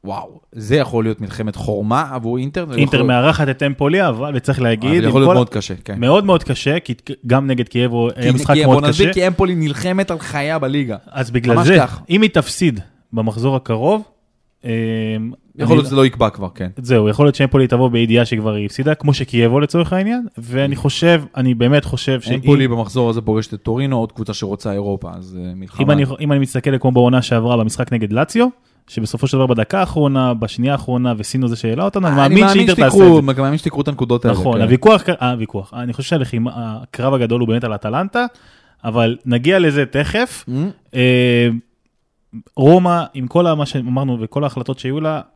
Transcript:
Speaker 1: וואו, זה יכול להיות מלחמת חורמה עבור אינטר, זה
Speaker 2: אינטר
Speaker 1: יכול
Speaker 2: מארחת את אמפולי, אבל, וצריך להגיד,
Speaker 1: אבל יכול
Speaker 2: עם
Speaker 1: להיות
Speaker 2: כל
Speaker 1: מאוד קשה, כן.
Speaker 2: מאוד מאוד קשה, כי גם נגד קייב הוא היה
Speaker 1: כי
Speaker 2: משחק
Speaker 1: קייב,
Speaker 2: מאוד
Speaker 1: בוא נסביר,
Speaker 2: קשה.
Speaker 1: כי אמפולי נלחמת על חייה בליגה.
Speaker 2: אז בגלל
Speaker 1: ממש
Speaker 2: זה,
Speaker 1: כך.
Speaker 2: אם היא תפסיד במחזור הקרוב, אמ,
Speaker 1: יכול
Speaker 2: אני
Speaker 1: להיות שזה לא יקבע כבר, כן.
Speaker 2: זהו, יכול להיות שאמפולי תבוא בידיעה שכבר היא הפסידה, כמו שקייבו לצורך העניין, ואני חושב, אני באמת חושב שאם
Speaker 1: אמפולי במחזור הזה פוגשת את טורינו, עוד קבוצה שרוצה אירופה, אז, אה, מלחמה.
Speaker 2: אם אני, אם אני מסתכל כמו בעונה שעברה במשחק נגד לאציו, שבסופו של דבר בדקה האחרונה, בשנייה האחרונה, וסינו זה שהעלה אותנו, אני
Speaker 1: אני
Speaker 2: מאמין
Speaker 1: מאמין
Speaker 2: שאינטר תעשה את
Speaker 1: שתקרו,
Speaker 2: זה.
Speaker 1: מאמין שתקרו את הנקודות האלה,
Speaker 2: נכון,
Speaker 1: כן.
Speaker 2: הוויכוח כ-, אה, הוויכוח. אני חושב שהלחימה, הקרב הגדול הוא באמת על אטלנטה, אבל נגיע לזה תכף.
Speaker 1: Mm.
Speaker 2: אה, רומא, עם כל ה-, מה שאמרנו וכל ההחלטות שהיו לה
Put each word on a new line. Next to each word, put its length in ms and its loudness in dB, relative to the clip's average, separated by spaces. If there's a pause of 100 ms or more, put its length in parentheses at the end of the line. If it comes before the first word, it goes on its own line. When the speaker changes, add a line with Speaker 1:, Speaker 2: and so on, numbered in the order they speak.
Speaker 1:
וואו, 360 -12 (120)
זה 240 -4
יכול 280 0
להיות 180 -4
מלחמת 340 -8
חורמה 560 -4
עבור 260 -6
אינטר, 320 -6
זה 60 -8
Speaker 2:
אינטר 220 0
Speaker 1:
יכול 100 2
Speaker 2:
מארחת 420 2
את 140 -4
אמפולי, 440 0
אבל, 280 -4
וצריך 260 -2
להגיד, 280 0 (140)
Speaker 1:
אבל 40 2
יכול 140 4
Speaker 2:
עם 60 6
Speaker 1:
להיות 20 6
Speaker 2:
כל 40 6
Speaker 1:
מאוד 160 2
קשה, 240 -8 (120)
כן. 140 -10
Speaker 2:
מאוד 260 2
מאוד 180 2
קשה, 360 -4
כי 140 -10 (340)
גם 200 2
נגד 200 -2
קייב 240 0
הוא 240 0
היה 160 0
Speaker 1:
כי 40 4
Speaker 2:
משחק 180 0
Speaker 1:
קייב, 140 4
Speaker 2:
מאוד 140 6
Speaker 1:
בוא 80 2
נסביר, 200 2
Speaker 2:
קשה. 40 -4
Speaker 1:
כי 140 0
אמפולי 280 0
נלחמת 560 -2
על 80 -6
חייה 400 -6
בליגה. 380 -4 (140)
Speaker 2:
אז 200 -6
בגלל 240 2
Speaker 1:
ממש 120 4
Speaker 2:
זה, 120 6
Speaker 1:
כך. 300 -2
Speaker 2:
אם 120 4
היא 80 4
תפסיד 500 0 (340)
במחזור 420 -2
הקרוב, 460 -2 (600)
אמ, 60 -10 (880)
Speaker 1:
יכול 160 -4
Speaker 2:
אני 40 6
Speaker 1:
להיות 100 4
שזה 100 -4
לא 100 6
יקבע 240 0
כבר, 260 -8
כן. 120 -8 (100)
Speaker 2:
זהו, 320 2
יכול 160 2
להיות 100 2
שאמפולי 320 2
תבוא 220 2
בידיעה 360 2
שכבר 280 -2
היא 120 -4
הפסידה, 300 -2
כמו 180 0
שקייבו 460 2
לצורך 340 -2
העניין, 320 -2 (120)
ואני 380 -4
חושב, 480 2 (140)
אני 160 2
באמת 320 2
חושב 360 -4
שאם 120 -4
Speaker 1:
אמפולי 340 4
במחזור 420 -2
הזה 120 -2
פוגשת 320 -2
את 80 -12
טורינו, 360 -2
עוד 140 -4
קבוצה 220 -8
שרוצה 380 -6
אירופה, 460 -6
אז, 240 -16
אה, 140 -10
מלחמה. 280 -8
Speaker 2:
אם 80 2
אני, 120 2 (160)
אם 120 -4
אני 80 2
מסתכל 380 -2
כמו 140 0
בעונה 300 4
שעברה 360 0
במשחק 360 -2
נגד 200 -2
לאציו, 340 0 (400)
שבסופו 400 -6
של 100 0
דבר 80 4
בדקה 340 0
האחרונה, 540 0
בשנייה 400 -4
האחרונה, 440 -2
וסינו 300 -4
זה 80 -2
שהעלה 280 -4
אותנו, 240 -2
אני 80 0
Speaker 1:
אני 60 4
Speaker 2:
מאמין 180 6
Speaker 1:
מאמין 140 6
Speaker 2:
שאינטר 220 4
תעשה 120 4
את 40 4
Speaker 1:
שתקרו, 300 8 (140)
Speaker 2:
זה. 60 -2
Speaker 1:
מאמין 160 0
שתקרו 240 -4
את 60 -2
הנקודות 380 -2
האלה, 120 2
Speaker 2:
נכון, 200 0
Speaker 1:
כן. 40 2
Speaker 2:
הוויכוח 400 6
כ-, 80 -4
אה, 220 -2
הוויכוח. 420 -8
אני 200 -8
חושב 160 -8
שהלחימה, 460 -2
הקרב 580 -4
הגדול 280 0
הוא 60 0
באמת 160 0
על 120 -4
אטלנטה, 500 -4 (580)
אבל 420 0
נגיע 340 2
לזה 260 2
תכף. 600 -4
Speaker 1:
Mm. 40 -10 (440)
Speaker 2:
אה, 520 2 (1080)
רומא, 480 4 (100)
עם 140 -8
כל 200 2
ה-, 80 2
מה 100 -2
שאמרנו 560 -4
וכל 220 -6
ההחלטות 360 -6
שהיו 200 -6
לה 220 -4 (140)